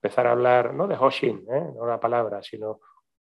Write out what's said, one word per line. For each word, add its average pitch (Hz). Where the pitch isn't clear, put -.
Empezar -
a 120
hablar, 123
no 160
de 196
Hoshin, 120
¿eh? 151
No 117
la 117
palabra, 117
sino 107